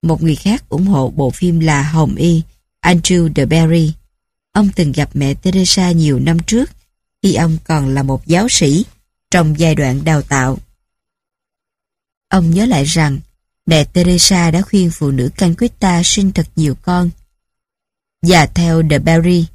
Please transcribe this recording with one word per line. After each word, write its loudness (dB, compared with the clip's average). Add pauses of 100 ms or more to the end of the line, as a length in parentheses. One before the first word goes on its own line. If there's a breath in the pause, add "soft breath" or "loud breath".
Một -2
người 0
khác -4
ủng -2
hộ 0
bộ -2
phim -2
là 0
Hồng 0
Y, 0 (400)
Andrew 0
de 0
Berry. 2 (600)
Ông 2
từng 0
gặp -2
mẹ -2
Teresa 0
nhiều 2
năm 0
trước -2 (520)
khi 0
ông 0
còn -2
là -2
một -4
giáo 0
sĩ 0 (460)
trong 2
giai 2
đoạn -2
đào 0
tạo. -4 (1700)
Ông 0
nhớ 0
lại 0
rằng -2 (460)
mẹ 2
Teresa 2
đã 0
khuyên 0
phụ -4
nữ -2
Calcutta 0
sinh 0
thật -2 (100)
nhiều 0
con. -2 (1120)
Và 4
theo 0
de 2
Berry 2